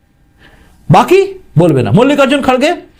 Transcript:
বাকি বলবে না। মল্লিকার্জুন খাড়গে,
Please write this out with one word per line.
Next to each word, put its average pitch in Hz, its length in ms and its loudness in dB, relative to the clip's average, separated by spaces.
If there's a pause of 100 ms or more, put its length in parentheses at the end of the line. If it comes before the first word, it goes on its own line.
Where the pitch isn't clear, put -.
(880)
বাকি 233 300 2 (360)
বলবে 151 280 0
না। 104 80 -6
মল্লিকার্জুন 269 500 0
খাড়গে, 262 300 -2 (280)